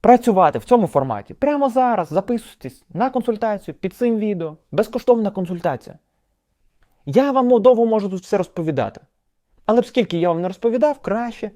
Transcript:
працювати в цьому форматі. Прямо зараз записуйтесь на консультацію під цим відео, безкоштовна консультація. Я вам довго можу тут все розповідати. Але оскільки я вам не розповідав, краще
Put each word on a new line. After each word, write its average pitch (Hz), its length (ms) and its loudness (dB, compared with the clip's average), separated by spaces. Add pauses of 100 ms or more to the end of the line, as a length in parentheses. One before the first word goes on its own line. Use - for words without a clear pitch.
працювати 196 580 6
в 107 40 -8
цьому 233 240 4
форматі. 127 460 -2
Прямо 285 360 0
зараз 233 380 0
записуйтесь 190 760 -6 (100)
на 208 160 0
консультацію 226 680 -4
під - 180 -6
цим 233 240 0
відео, 175 400 -4 (140)
безкоштовна 233 600 -2
консультація. 175 680 -6 (1080)
Я 262 260 -8
вам 247 300 -2
довго 233 240 4
можу 214 240 -2
тут 185 120 -8
все - 160 -4
розповідати. 156 640 -4 (640)
Але 226 140 4
оскільки 220 380 -2
я 175 120 2
вам 170 120 0
не 180 60 -4
розповідав, 233 520 0
краще 220 560 -6